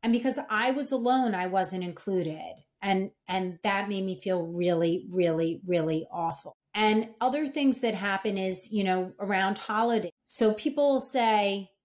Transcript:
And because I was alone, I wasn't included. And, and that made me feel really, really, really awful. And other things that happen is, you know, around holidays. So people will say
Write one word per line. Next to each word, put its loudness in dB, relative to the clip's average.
And 2
because 2
I 2
was -2
alone, 2
I -2
wasn't 0
included. -4
And, 0
and -4
that 0
made -2
me -6
feel 0
really, 0
really, 0
really 0
awful. -6
And 4
other 0
things 2
that 0
happen -2
is, -4
you 2
know, 0
around 0
holidays. 0
So 2
people 2
will 2
say 0